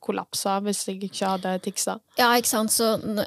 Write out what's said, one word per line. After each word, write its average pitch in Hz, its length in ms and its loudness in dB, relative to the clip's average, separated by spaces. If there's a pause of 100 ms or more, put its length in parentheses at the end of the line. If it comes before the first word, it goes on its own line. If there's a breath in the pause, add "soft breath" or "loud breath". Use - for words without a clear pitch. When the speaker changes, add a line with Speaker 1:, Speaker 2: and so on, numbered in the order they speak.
Speaker 1:
kollapset 196 640 -2
hvis 202 220 -2
jeg 190 160 -8
ikke 196 260 -4
hadde 185 340 0
ticsa. 190 380 -4 (180)
Speaker 2:
Ja, 247 180 6
ikke 240 120 2
sant? 220 240 2
Så 220 300 2
n-, 208 260 -2